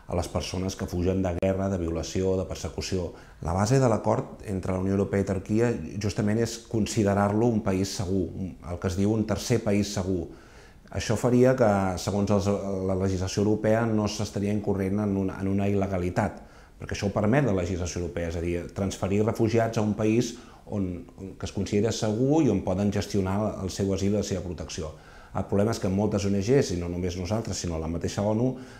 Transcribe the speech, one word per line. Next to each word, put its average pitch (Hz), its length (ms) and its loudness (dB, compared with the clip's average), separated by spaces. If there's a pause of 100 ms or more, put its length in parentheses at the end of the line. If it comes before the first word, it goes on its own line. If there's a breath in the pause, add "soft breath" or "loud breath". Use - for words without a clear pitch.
a - 80 -4
les 87 120 0
persones 92 480 -4
que 95 120 -6
fugen 90 340 0
de 90 180 0
guerra, 95 300 0
de 98 80 0
violació, 87 580 0
de 92 100 -2
persecució. 90 680 -4 (300 loud breath)
La 82 100 -2
base 104 260 4
de 131 80 4
l'acord 113 600 0
entre 95 260 -4
la 92 60 0
Unió 95 140 0
Europea 98 280 2
i - 20 0
Turquia 107 480 0 (300)
justament 104 380 0
és 113 180 -2 (100)
considerar-lo 101 760 2
un 113 160 2
país 95 280 0
segur, 92 380 -2 (440)
el 87 80 -6
que - 80 -2
es 90 100 0
diu 101 160 4
un 110 140 0
tercer 104 360 0
país 101 300 2
segur. 92 340 -2 (640 loud breath)
Això 101 260 -2
faria 123 400 6
que, 98 460 4
segons 101 300 0
els, 98 160 4 (400)
la 95 80 0
legislació 95 480 0
europea, 107 420 2
no 107 220 2
s'estaria 101 440 -2
incorrent 101 480 0
en 101 180 2
una, 95 220 -2
en 95 80 -2
una 98 220 0
il·legalitat, 95 720 0 (400 loud breath)
perquè - 160 -8
això - 100 -4
ho 98 80 0
permet 117 320 2
la 107 80 2
legislació 87 480 -2
europea, 85 280 -4
és 85 60 -6
a 87 60 -4
dir, 87 320 -4
transferir 98 500 0
refugiats 113 540 2
a 113 40 2
un 107 120 2
país 110 460 0 (260 loud breath)
on, 92 400 -4 (140)
on, 95 180 -12
que - 80 -8
es - 80 -8
considera 104 380 0
segur 123 500 2
i 139 80 4
on 95 160 2
poden 101 260 2
gestionar 98 460 0 (240)
el 92 80 -4
seu 98 240 0
asil 98 220 2
i - 20 2
la 98 60 0
seva 92 180 -2
protecció. 82 480 -8 (460 loud breath)
El 95 100 -2
problema 101 240 2
és 117 100 -2
que 95 140 0
moltes 101 320 2
O 98 40 0
N 98 120 2
Gs, 127 320 2
i 87 80 -2
no 87 80 -4
només 90 320 -4
nosaltres, 101 360 -4
sinó 85 200 -4
la 78 100 -4
mateixa 87 380 -2
onu, 117 300 2 (240 loud breath)